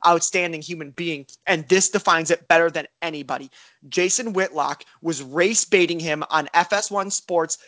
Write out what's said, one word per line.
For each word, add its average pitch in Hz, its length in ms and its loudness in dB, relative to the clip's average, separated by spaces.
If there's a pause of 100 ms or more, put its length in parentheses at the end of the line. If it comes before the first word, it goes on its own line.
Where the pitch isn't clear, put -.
outstanding 170 540 0
human 160 300 -12
being, 156 340 -8 (200)
and 160 220 -2
this 190 220 4
defines 165 420 2
it - 160 0
better 170 240 6
than 156 160 -6 (160)
anybody. 139 480 -8 (380)
Jason 185 440 0
Whitlock 151 520 -2 (180)
was 156 180 -4
race 170 420 2
baiting 170 360 2
him 156 320 -4
on 151 220 0
F 175 200 2
S 208 160 0
one 196 220 -4
Sports. 170 560 -2